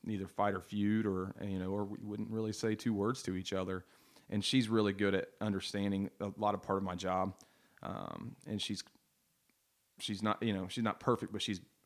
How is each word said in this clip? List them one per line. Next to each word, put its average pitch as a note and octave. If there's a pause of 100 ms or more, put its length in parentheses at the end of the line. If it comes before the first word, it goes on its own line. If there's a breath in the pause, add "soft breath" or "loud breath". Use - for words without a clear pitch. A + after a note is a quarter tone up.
either G2
fight G2+
or F#2+
feud, G#2
or, F#2+
you G2
know, F#2
or G2+
we G2+
wouldn't G#2+
really A2
say A2
two A#2
words G#2+
to F#2+
each F#2
other. F#2 (420 soft breath)
And G#2
she's B2
really G#2+
good G2
at - (100)
understanding G2+ (100)
a G2+
lot G#2
of G2
part G2
of G2
my F#2
job, F#2 (480 soft breath)
um, G1+ (100)
and G#2
she's, - (1160)
she's G2+
not, G#2+
you A2+
know, F#2+
she's A#2
not G#2
perfect, A2+
but G#2
she's F#2+ (260)